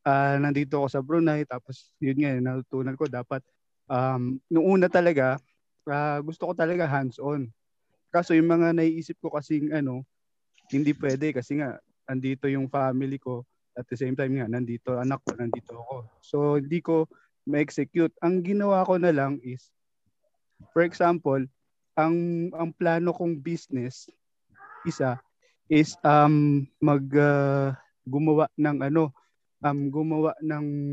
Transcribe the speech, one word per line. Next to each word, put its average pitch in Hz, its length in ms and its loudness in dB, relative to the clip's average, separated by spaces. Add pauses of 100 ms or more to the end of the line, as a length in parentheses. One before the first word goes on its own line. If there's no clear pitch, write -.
Ah, 139 360 2
nandito 143 400 0
ako 139 120 0
sa 135 140 -2
Brunei, 151 420 2
tapos - 540 -14
yun 135 220 -2
nga, 143 180 2
natutunan 131 580 -4
ko 156 80 -2
dapat, 127 360 -6 (440)
um, 131 640 -2
nung 165 240 2
una 190 160 4
talaga, 160 500 2 (480)
ah, 147 360 -2
gusto 160 260 -8
ko 180 80 -4
talaga 175 300 0
hands-on. 139 640 -4 (600)
Kaso 175 240 0
yung 160 160 6
mga 170 280 4
naiisip 165 420 0
ko 165 120 -8
kasing, 147 420 -4
ano, 135 320 -4 (640)
hindi 143 260 0
pwede 139 380 -2
kasi 131 260 -4
nga 139 180 -6 (300)
andito 131 400 -6
yung 135 220 -2
family 135 480 -2
ko. 123 280 -10 (280)
At 123 160 -12
the 123 80 -6
same 127 160 -4
time 135 240 -2
nga, 131 80 -4
nandito 120 520 -4
anak 131 260 -4
ko, - 100 -6
nandito 120 420 -8
ako. 120 220 -14 (240)
So, - 160 -8 (200)
hindi 147 240 -2
ko 160 260 0 (400)
ma-execute. 147 720 0
Ang 180 220 0
ginawa 196 420 2
ko 185 120 2
na 175 120 2
lang 139 320 0
is, 127 300 -12 (1000)
for 165 100 4
example, 170 580 2 (540)
ang, 160 200 2 (380)
ang 165 200 -6
plano 170 400 0
kong 170 260 -4
business, 135 680 -8 (760)
isa, 131 380 -2 (480)
is, 156 340 4
um, 147 640 6 (120)
mag, 143 260 2 (100)
ah, 139 600 2 (260)
gumawa 151 540 2
ng 147 260 0
ano, 147 320 2 (480)
um, 143 240 0
gumawa 156 540 0
ng, 151 260 -4 (260)